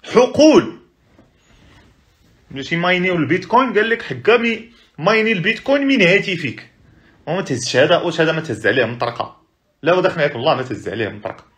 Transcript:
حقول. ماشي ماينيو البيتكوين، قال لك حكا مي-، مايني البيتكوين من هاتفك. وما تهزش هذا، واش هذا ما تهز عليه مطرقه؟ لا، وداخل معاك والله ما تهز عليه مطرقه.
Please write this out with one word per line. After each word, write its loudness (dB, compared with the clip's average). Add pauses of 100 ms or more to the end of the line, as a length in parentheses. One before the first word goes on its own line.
حقول. 4 (1700)
ماشي -6
ماينيو 0
البيتكوين، 0
قال 2
لك -2
حكا 0
مي-، -2 (360)
مايني 0
البيتكوين -2
من 2
هاتفك. 0 (600)
وما -4
تهزش -6
هذا، 4
واش -2
هذا 2
ما -4
تهز -4
عليه 2
مطرقه؟ -8 (460)
لا، 2
وداخل 0
معاك -2
والله 0
ما -6
تهز -8
عليه -4
مطرقه. -14 (120)